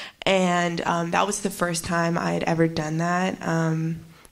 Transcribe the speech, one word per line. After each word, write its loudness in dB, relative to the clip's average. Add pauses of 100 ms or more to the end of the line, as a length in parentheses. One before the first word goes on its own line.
(260)
And, 2
um, -2
that 2
was -4
the -2
first -2
time 0
I -2
had 0
ever 4
done -4
that, 0
um, 0 (320)